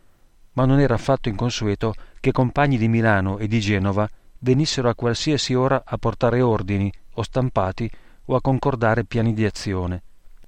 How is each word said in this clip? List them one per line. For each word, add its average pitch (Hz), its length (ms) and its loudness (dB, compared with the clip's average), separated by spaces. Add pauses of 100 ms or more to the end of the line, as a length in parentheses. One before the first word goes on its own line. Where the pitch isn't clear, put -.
(540)
ma 127 120 2
non 135 140 4
era 123 160 4
affatto 127 340 0
inconsueto 110 640 -2 (260)
che 131 120 2
compagni 135 480 2
di 113 80 2
Milano 104 500 2
e 107 100 -4
di 113 120 0
Genova 101 500 0 (300)
venissero 127 500 2
a 113 60 0
qualsiasi 127 580 -2
ora 131 320 2
a - 140 -6
portare 120 420 0
ordini 101 500 0 (200)
o 113 100 -8
stampati 117 680 -2 (380)
o 127 100 0
a 120 60 0
concordare 120 640 0
piani 113 300 0
di 110 100 0
azione. 90 560 -4 (460)